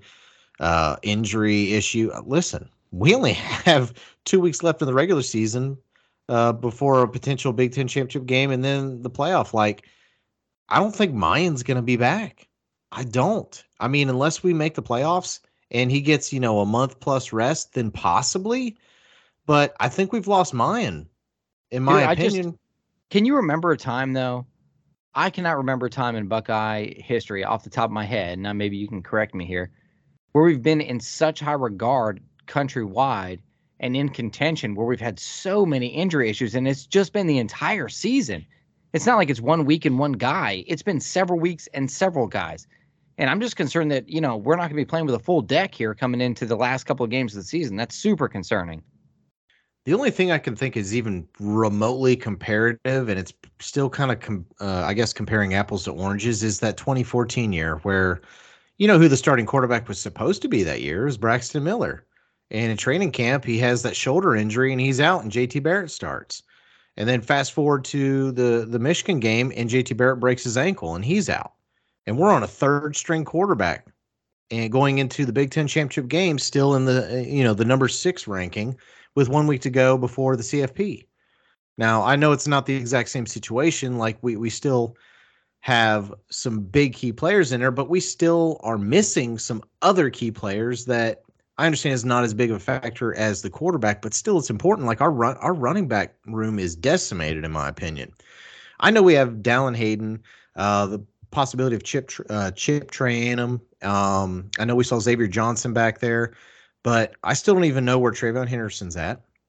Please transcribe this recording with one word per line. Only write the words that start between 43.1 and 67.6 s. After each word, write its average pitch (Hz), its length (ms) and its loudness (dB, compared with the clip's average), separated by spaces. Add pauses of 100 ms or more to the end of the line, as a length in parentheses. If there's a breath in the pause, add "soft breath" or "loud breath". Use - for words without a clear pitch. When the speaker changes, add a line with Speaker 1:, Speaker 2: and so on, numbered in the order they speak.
Speaker 2:
And 139 100 0
I'm 170 120 0
just 233 160 -4
concerned 156 340 0
that, 131 180 -2
you 160 120 -4
know, 131 160 0
we're 117 200 2
not 175 80 -4
gonna 151 100 -8
be 147 100 -2
playing 160 220 -2
with 131 80 0
a 113 40 -2
full 165 240 0
deck 151 320 0
here 110 200 -4
coming 123 260 -2
into 123 260 -2
the 110 100 -2
last 127 280 0
couple 131 200 -2
of 113 60 -4
games 120 240 -4
of 101 80 -10
the 87 40 -12
season. 143 300 -4
That's 117 200 -6
super 175 320 0
concerning. 87 540 -4 (1040)
Speaker 1:
The 139 80 2
only 254 160 2
thing 185 200 2
I 160 80 4
can 123 180 -6
think 131 200 -4
is 101 180 -4
even 104 320 -4 (120)
remotely 110 800 2
comparative, 113 920 -2
and 98 100 -2
it's 95 140 -8 (280)
still 139 280 -2
kinda 127 280 -2
com-, 101 280 -8 (160)
uh, 95 260 -2
I 95 60 0
guess, 110 220 0
comparing 104 400 0
apples 101 300 -2
to 92 80 -6
oranges, 98 500 -2
is 107 180 -2
that 104 160 -2
twenty 131 260 -2
fourteen 120 500 -2
year 80 300 -2
where, 92 380 0 (560 loud breath)
you 202 100 2
know, 208 120 8
who 160 100 10
the 135 80 6
starting 123 300 2
quarterback 120 420 0
was 101 100 -8
supposed 113 440 -4
to 294 60 -6
be 131 160 0
that 67 180 -4
year 82 240 -2
is 139 100 -2
Braxton 123 480 0
Miller. 175 400 -4 (460)
And 113 200 -2
in 107 60 -2
training 156 360 0
camp, 127 320 0
he 117 140 -2
has 123 240 2
that 110 140 -4
shoulder 156 380 2
injury, 110 380 0
and 127 80 -2
he's 131 200 0
out, 165 220 2
and 110 80 -8
J 123 160 0
T 139 140 -4
Barrett 165 300 -2
starts. - 520 -10 (540 soft breath)
And 110 120 -2
then 123 120 2
fast 139 320 0
forward 143 340 2